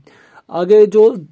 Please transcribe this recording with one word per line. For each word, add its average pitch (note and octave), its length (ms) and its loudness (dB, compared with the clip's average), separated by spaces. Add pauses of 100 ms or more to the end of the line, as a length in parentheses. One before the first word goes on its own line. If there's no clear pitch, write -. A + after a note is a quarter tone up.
(500)
आगे G3+ 360 0
जो G#3+ 440 -2